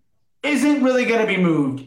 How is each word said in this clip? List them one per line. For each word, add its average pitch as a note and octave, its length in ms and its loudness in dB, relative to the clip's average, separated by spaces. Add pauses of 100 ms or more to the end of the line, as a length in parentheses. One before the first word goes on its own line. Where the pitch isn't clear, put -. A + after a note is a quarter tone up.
(420)
isn't C#4 400 0
really B3+ 220 2
gonna A3 220 0
be G3 100 -2
moved, D3+ 500 0